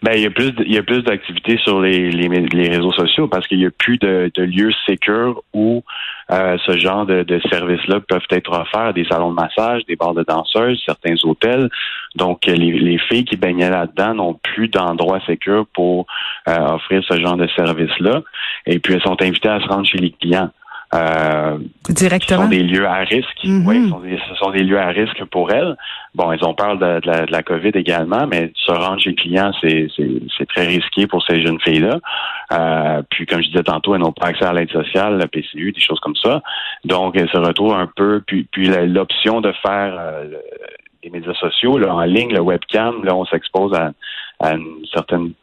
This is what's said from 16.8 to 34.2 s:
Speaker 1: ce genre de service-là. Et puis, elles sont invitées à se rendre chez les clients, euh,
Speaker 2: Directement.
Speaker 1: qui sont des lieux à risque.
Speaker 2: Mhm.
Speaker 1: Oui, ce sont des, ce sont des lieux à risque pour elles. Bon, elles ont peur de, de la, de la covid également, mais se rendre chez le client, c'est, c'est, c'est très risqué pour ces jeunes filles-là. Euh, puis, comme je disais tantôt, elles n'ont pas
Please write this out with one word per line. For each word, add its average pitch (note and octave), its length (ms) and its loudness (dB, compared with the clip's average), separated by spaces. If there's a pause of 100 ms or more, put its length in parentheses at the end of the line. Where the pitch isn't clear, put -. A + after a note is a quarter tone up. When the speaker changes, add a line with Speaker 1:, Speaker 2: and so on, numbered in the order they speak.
Speaker 1:
ce F2 100 2
genre F2 180 0
de F2 180 2
service-là. E2+ 680 0 (460)
Et F2 100 2
puis, - 160 0
elles F2+ 80 2
sont F#2 220 0
invitées F#2 260 0
à G#2 100 0
se G2 80 -4
rendre G2 200 0
chez - 100 0
les F2+ 140 0
clients, F2+ 400 0 (440)
euh, D#2+ 640 0 (320)
Speaker 2:
Directement. F#3 500 2
Speaker 1:
qui F#3+ 40 4
sont G#3+ 60 4
des F#3 140 4
lieux F#2+ 240 2
à F#2 120 0
risque. G#2+ 440 -2
Speaker 2:
Mhm. F#2+ 240 4
Speaker 1:
Oui, A#2+ 160 4
ce G#3 60 4
sont F#2 100 -4
des, F#2 200 -6 (100)
ce F#2 60 -12
sont G2 160 -2
des G2 120 2
lieux G2 160 4
à F#2 80 0
risque G2+ 380 -2
pour F2 260 -2
elles. D3+ 240 0 (380)
Bon, E2+ 180 0
elles D#2+ 140 -2
ont E2 80 0
peur G2+ 240 0
de, F2 240 2
de D#2+ 60 -4
la, E2 180 2
de D2 60 -4
la E2 120 -2
covid F2+ 320 -2
également, F2+ 520 0
mais E2+ 280 -2
se - 160 -2
rendre F#2 300 0
chez F#2+ 80 0
le F2 60 -2
client, F#2 360 0 (100)
c'est, D#2+ 340 2
c'est, C#2+ 140 -2 (280)
c'est C#2 100 -4
très F2+ 180 0
risqué F2+ 400 0
pour F#2 180 -2
ces E2 220 2
jeunes D#2+ 140 0
filles-là. E2+ 400 2 (540)
Euh, D#2+ 560 0
puis, - 160 -4
comme E2+ 180 -2
je D#2 40 -2
disais E2 160 0
tantôt, E2+ 300 0
elles F#2 80 2
n'ont E2 120 2
pas - 140 -2